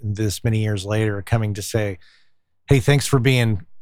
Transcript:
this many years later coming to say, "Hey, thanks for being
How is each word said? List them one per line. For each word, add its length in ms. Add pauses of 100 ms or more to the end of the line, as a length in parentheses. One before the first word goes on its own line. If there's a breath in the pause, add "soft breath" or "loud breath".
this 420
many 180
years 240
later 340
coming 320
to 80
say, 380 (720 soft breath)
"Hey, 100
thanks 260
for 120
being 480 (160)